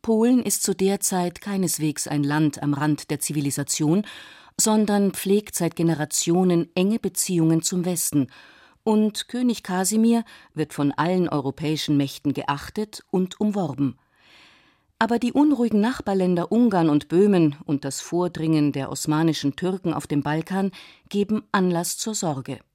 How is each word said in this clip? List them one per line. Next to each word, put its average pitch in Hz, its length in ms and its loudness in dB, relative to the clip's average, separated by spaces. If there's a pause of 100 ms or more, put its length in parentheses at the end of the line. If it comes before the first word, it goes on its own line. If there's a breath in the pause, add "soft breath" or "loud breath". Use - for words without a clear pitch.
Polen 226 400 4
ist - 200 -2
zu 196 120 0
der 196 260 0
Zeit 175 400 -2
keineswegs 170 680 -2
ein 147 160 0
Land 147 380 0
am 143 120 0
Rand 147 360 -2
der 147 100 -4
Zivilisation, 147 840 -2 (560 loud breath)
sondern 208 520 2
pflegt 202 420 0
seit 165 220 -2
Generationen 170 960 2
enge 202 240 0
Beziehungen 160 640 0
zum 180 220 -2
Westen. 156 420 0 (560 loud breath)
Und 214 460 0
König 247 340 -2
Kasimir 220 600 2 (300 loud breath)
wird 156 180 -4
von 143 200 0
allen 175 360 0
europäischen 147 680 -2
Mächten 139 380 -2
geachtet - 760 -6
und 185 300 -2
umworben. 151 560 -2 (1000 soft breath)
Aber 226 200 0
die 240 140 -2
unruhigen 240 480 4
Nachbarländer 190 720 0
Ungarn 202 360 4
und 147 200 2
Böhmen 170 560 4
und 143 200 -4
das 135 160 -8
Vordringen 160 720 -2
der 139 180 -6
osmanischen 151 680 -2
Türken 185 380 -4
auf - 120 -8
dem 147 160 -2
Balkan 185 500 -4 (360 loud breath)
geben 202 440 -2
Anlass 180 440 0
zur 220 180 -6
Sorge. 135 440 -6 (160)